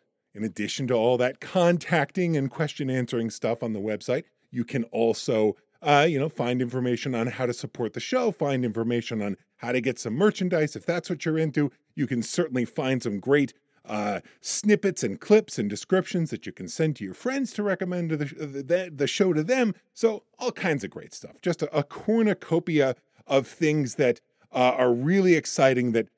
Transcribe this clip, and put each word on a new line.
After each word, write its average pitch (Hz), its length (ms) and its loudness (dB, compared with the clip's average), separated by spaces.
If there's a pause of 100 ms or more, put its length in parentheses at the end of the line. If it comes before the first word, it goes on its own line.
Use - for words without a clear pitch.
(360)
in 101 80 -6
addition 107 440 -6
to 123 80 2
all 117 220 4
that 123 220 0
contacting 175 960 2
and 139 160 0
question 143 380 -4
answering 120 400 -2
stuff 117 340 -4
on 113 80 -4
the 107 80 -4
website, 107 460 -4 (260)
you 123 140 -4
can 120 200 -4
also, 110 680 2 (260)
uh, 147 260 4
you 151 120 0
know, 151 100 -2
find 127 320 -2
information 123 540 -2
on 117 120 0
how 127 180 -4
to 120 80 -2
support - 400 -6
the 123 60 -8
show, 240 320 0
find 135 340 0
information 117 560 -2
on 101 160 -4 (200)
how 120 140 -6
to 123 100 2
get 123 160 -2
some 110 160 -6
merchandise. 175 600 0
If 143 100 -10
that's 165 240 -4
what 160 160 -6
you're 160 120 0
into, 151 340 0 (240)
you 143 100 -2
can 120 160 -2
certainly 127 440 -2
find 131 360 -2
some 101 180 -4
great, 139 340 2 (320)
uh, 104 340 -4 (220)
snippets - 600 0
and 104 160 -4
clips - 380 4
and 104 120 0
descriptions 175 640 -2
that - 140 -10
you 95 60 -10
can 92 160 -12
send 156 300 -2
to 101 80 -8
your 92 80 -8
friends 262 400 -4
to 208 100 -4
recommend 180 460 -2
to 156 80 -2
the, 147 80 -2
the, 147 680 -4
the 139 140 0
show 190 260 2
to 151 100 2
them. 240 300 2 (200)
So 226 300 0 (140)
all 247 140 -2
kinds 147 320 -2
of 92 60 -6
great - 240 -16
stuff. - 280 -20
Just 175 220 0
a, 151 140 -2
a 143 60 0
cornucopia 175 1120 0 (300)
of 135 220 2
things 151 480 0
that, 123 240 2 (320)
uh, 127 260 4
are 123 160 4
really 175 420 4
exciting, 127 580 0
that, 110 140 2 (100)